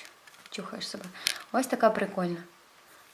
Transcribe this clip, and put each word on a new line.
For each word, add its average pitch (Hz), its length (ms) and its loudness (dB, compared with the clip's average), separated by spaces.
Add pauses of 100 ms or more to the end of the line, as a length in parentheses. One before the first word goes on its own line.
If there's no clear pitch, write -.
(500)
чухаєш 185 380 -8
себе. 202 160 -10 (480)
Ось 254 140 4
така 226 240 6
прикольна 180 520 0 (720)